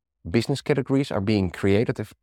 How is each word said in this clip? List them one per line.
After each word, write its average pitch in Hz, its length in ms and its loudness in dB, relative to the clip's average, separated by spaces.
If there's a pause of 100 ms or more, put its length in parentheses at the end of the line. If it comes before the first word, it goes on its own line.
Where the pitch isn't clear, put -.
(300)
business 120 320 0
categories 139 480 0
are 101 120 -2
being 98 280 2
created, 104 500 0
if, 107 240 -10